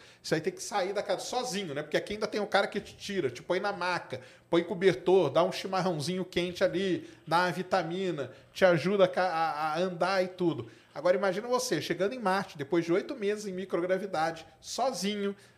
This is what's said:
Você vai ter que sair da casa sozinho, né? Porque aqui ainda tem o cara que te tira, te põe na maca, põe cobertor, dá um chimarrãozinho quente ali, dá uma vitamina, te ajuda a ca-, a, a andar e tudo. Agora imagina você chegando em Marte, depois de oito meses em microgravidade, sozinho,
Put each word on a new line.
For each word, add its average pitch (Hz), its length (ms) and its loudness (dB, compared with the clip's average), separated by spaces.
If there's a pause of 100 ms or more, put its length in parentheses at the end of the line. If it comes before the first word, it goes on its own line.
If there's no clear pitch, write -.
(220)
Você - 140 -2
vai 160 40 0
ter 185 100 -4
que - 120 -8
sair 202 320 -2
da 202 80 -2
casa 185 180 -2
sozinho, 196 540 -4
né? 147 80 -4
Porque 151 140 -2
aqui 170 180 -2
ainda 214 120 -4
tem 208 140 -2
o 202 60 -2
cara 202 200 2
que 202 140 -4
te - 160 -14
tira, 180 340 -2
te - 120 -12
põe 180 180 0
na 202 100 -2
maca, 175 520 -4 (260)
põe 170 160 4
cobertor, 180 680 4
dá 156 140 4
um 185 80 0
chimarrãozinho 185 720 -2
quente 180 400 -2
ali, 180 420 0 (200)
dá 160 180 2
uma 180 80 0
vitamina, 175 800 -2 (200)
te - 140 2
ajuda 180 400 6
a - 40 8
ca-, 185 220 2
a, 156 440 0
a 160 40 -2
andar 185 460 0
e 185 40 -6
tudo. 160 420 -2 (240)
Agora 180 240 2
imagina 196 280 0
você 240 360 0
chegando 185 320 -2
em 262 40 -10
Marte, 190 380 -2
depois 160 260 0
de 165 120 -2
oito 247 200 0
meses 208 320 -2
em 190 60 -6
microgravidade, 180 920 -2 (120)
sozinho, 202 800 -2 (220)